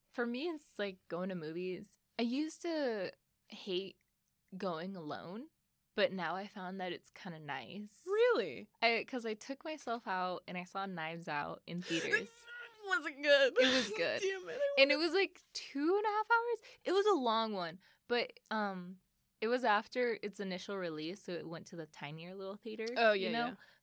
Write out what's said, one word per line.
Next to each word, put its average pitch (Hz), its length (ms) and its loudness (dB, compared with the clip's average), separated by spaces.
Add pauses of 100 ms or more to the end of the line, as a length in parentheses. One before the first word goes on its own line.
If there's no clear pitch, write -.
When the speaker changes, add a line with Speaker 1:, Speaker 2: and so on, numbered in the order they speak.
(120)
Speaker 1:
for 247 140 -2
me, 247 240 -2
it's - 300 -8
like 196 200 -4 (100)
going 185 200 -2
to 185 60 -4
movies. 180 640 -6 (220)
I 233 40 2
used 277 380 -2
to 269 500 -2 (380)
hate 190 480 -4 (600)
going 185 380 -4
alone, 165 520 -8 (480)
but 190 180 4
now 175 220 -2
I 202 120 -6
found 185 340 -8
that 180 120 -2
it's - 180 -10
kinda 160 280 -10
nice. 147 540 -8 (120)
Speaker 2:
Really? 359 640 2 (120)
Speaker 1:
I, 226 260 2
'cause 233 180 -4
I 220 100 -2
took - 300 -10
myself 247 420 -6
out 180 400 -2
and 180 100 -6
I 180 80 -6
saw 196 220 -6
Knives 170 400 -6
Out 160 400 -4
in 175 160 -6
theaters. 403 460 -2 (280)
Speaker 2:
<laughs> 453 300 -16
Was 349 180 0
it 285 180 -6
good? 277 360 8
Speaker 1:
It 262 120 8
was 254 200 2
Speaker 2:
<laughs> - 0 -
Speaker 1:
good. - 320 0
Speaker 2:
Damn 381 260 -2
it, 539 120 -2
I 285 160 2
Speaker 1:
And 277 140 10
it 294 60 6
Speaker 2:
wanna - 20 2
Speaker 1:
was, 320 140 2
like, - 280 2 (120)
two 311 440 0
and 427 80 2
a 440 40 4
half 427 220 0
hours. 466 300 4 (240)
It 330 80 2
was 392 140 6
a 415 80 8
long 226 380 2
one, 175 260 -4 (300)
but, 240 220 2 (200)
um, 190 460 -2 (440)
it 220 80 0
was 247 160 2
after 226 580 2
its 202 160 -6
initial 190 380 -4
release, 165 460 -4
so 185 100 -6
it 160 140 -4
went 165 200 -8
to - 100 -12
the 156 100 -8
tinier 160 480 -10
little 196 220 -8
theater, 226 400 -6
Speaker 2:
Oh, 226 220 8
Speaker 1:
you 220 100 0
Speaker 2:
yeah, - 20 0
Speaker 1:
know? 240 220 0
Speaker 2:
yeah. - 20 -12 (280)